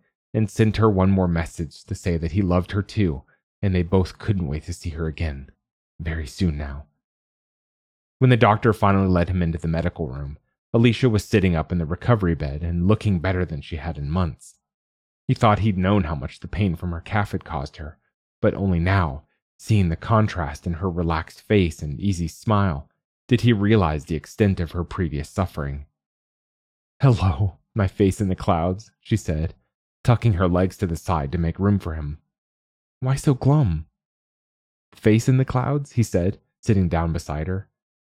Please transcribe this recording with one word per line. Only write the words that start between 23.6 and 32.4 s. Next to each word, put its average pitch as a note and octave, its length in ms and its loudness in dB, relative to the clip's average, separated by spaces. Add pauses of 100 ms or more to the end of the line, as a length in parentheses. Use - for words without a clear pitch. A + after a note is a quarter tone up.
the E2 100 -4
extent G2 420 0
of E2+ 140 -4
her F2 100 -4
previous D2 460 -4
suffering. C#2+ 580 -6 (1120)
"Hello, F#2+ 580 2 (140)
my G2+ 140 0
face F#2+ 340 2
in G2+ 80 0
the F#2 60 0
clouds," F#2 560 -2 (100)
she - 160 -2
said, D#2+ 380 -4 (480)
tucking A#2 320 2
her F2+ 140 2
legs F2+ 280 2
to G2+ 100 -4
the E2+ 100 -4
side D2 360 -4
to E2+ 60 -4
make E2 200 -2
room G2+ 200 2
for E2 160 -6
him. D2+ 240 -8 (840)